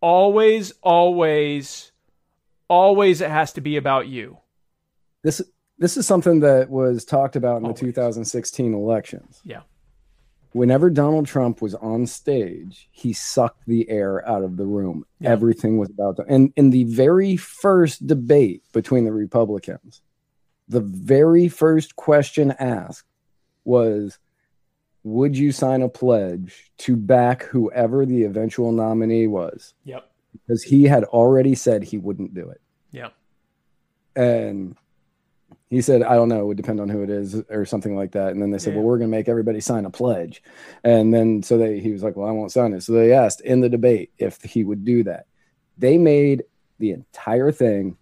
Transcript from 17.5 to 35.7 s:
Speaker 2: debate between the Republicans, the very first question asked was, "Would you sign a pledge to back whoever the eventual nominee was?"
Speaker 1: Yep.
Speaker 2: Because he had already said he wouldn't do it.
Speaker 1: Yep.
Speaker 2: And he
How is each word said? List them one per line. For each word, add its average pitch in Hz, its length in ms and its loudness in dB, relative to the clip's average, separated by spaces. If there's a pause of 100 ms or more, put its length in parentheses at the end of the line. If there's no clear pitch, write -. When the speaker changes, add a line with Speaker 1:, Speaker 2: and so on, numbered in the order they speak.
Speaker 2:
debate 131 560 2 (100)
between 117 320 0
the 110 80 -2
Republicans, 104 880 -4 (680)
the 117 120 0
very 139 680 4
first 160 480 0
question 147 560 2
asked 120 520 -6 (600)
was, 110 540 0 (840)
"Would 131 340 -2
you 143 160 0
sign 131 300 -2
a 127 80 -2
pledge 95 880 -4
to 123 180 -2
back 123 480 2
whoever 123 600 -2
the 123 180 0
eventual 110 480 -4
nominee 113 540 0
was?" 92 480 -8 (100)
Speaker 1:
Yep. 131 260 -18 (220)
Speaker 2:
Because 113 300 -6
he 139 220 6
had 139 200 4
already 131 500 4
said 113 300 -2
he - 140 -10
wouldn't 98 340 -10
do 87 160 -14
it. 90 120 -20 (320)
Speaker 1:
Yep. 123 200 -18 (1040)
Speaker 2:
And 110 600 -2 (920)
he 127 120 -2